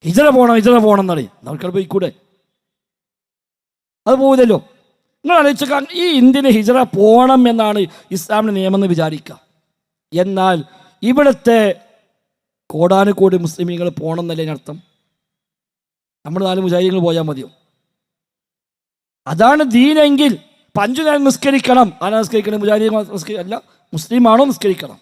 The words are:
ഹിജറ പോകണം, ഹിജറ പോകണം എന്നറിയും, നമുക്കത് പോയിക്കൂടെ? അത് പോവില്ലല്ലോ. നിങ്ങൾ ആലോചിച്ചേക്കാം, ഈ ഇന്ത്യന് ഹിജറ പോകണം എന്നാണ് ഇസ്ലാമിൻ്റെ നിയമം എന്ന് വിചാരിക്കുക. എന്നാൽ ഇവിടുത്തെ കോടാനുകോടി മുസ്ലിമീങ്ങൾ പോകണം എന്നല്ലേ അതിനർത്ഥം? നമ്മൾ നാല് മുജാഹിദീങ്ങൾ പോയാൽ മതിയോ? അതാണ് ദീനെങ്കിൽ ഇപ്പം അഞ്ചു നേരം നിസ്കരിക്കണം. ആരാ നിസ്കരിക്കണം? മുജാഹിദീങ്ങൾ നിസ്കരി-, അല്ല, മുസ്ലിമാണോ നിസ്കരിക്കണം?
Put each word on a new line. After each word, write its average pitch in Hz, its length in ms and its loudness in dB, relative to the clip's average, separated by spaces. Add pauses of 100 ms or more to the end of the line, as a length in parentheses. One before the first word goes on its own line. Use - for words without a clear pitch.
ഹിജറ 214 300 2
പോകണം, 240 240 4
ഹിജറ 240 160 4 (100)
പോകണം 202 200 2
എന്നറിയും, 160 280 -6 (120)
നമുക്കത് 151 300 -10
പോയിക്കൂടെ? 185 340 -4 (2000)
അത് 254 140 2
പോവില്ലല്ലോ. 254 360 4 (640)
നിങ്ങൾ 349 180 0
ആലോചിച്ചേക്കാം, 277 440 0 (180)
ഈ - 20 -2 (160)
ഇന്ത്യന് 269 380 4
ഹിജറ 220 200 0 (200)
പോകണം 247 440 4 (100)
എന്നാണ് 214 280 -2 (360)
ഇസ്ലാമിൻ്റെ 214 420 -4
നിയമം 190 220 -2
എന്ന് 196 140 -2
വിചാരിക്കുക. 156 420 -6 (880)
എന്നാൽ 190 340 0 (520)
ഇവിടുത്തെ 254 500 2 (1120)
കോടാനുകോടി 190 720 2
മുസ്ലിമീങ്ങൾ 175 420 -6 (140)
പോകണം 165 220 -6
എന്നല്ലേ 165 220 -8
അതിനർത്ഥം? 151 320 -12 (1500)
നമ്മൾ 175 220 -6
നാല് 185 180 -2
മുജാഹിദീങ്ങൾ 185 420 0
പോയാൽ 165 220 -2
മതിയോ? 131 200 -10 (1800)
അതാണ് 233 360 2 (120)
ദീനെങ്കിൽ 285 580 2 (340)
ഇപ്പം - 180 -4
അഞ്ചു 262 220 -6
നേരം 294 200 0
നിസ്കരിക്കണം. 254 600 2 (160)
ആരാ 202 200 -2
നിസ്കരിക്കണം? 208 400 -4
മുജാഹിദീങ്ങൾ 214 400 0 (140)
നിസ്കരി-, 180 260 -10
അല്ല, 196 120 -10 (380)
മുസ്ലിമാണോ 233 580 2
നിസ്കരിക്കണം? 185 500 -6